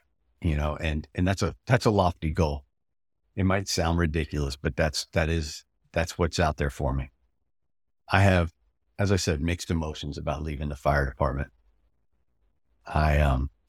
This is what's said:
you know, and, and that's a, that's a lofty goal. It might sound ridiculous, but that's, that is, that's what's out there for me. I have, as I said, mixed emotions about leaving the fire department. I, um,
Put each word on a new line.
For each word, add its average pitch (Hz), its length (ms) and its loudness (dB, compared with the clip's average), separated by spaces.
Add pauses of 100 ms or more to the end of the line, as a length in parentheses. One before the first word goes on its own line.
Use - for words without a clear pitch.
(420)
you 76 160 0
know, 73 240 -2
and, 76 340 -4
and 90 100 0
that's 95 160 0
a, 85 140 -2 (100)
that's 123 200 2
a 117 60 4
lofty 85 400 0
goal. 76 340 0 (720)
It 95 80 0
might 98 240 0
sound 85 300 0
ridiculous, 73 580 -2
but - 180 -4
that's, 78 380 -2
that 80 160 2
is, 80 340 -4 (300)
that's 85 240 -2
what's 87 220 0
out 78 180 2
there 71 120 -2
for 67 240 -4
me. 67 180 -6 (1000)
I 95 100 6
have, 92 300 6 (460)
as 101 140 0
I 98 60 4
said, 82 220 0
mixed 85 300 -2
emotions 78 480 -4
about 73 240 -4
leaving 73 280 -6
the 69 60 -6
fire 71 300 0
department. 67 460 -4 (1400)
I, 76 320 2
um, 67 320 2 (180)